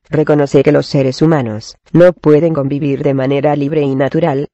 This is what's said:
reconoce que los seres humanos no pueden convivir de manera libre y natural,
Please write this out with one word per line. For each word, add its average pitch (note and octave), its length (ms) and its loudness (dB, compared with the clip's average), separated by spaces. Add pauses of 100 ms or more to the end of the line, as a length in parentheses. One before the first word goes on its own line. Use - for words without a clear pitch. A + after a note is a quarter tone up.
reconoce D3 520 0
que D3 100 2
los C#3+ 160 0
seres C3 340 -2
humanos C3 560 -2 (140)
no F3 220 6
pueden D#3 400 2
convivir C#3 480 -4
de D3 120 -2
manera C#3 420 -2
libre D3 260 -2
y C3+ 140 -2
natural, C#3+ 580 -2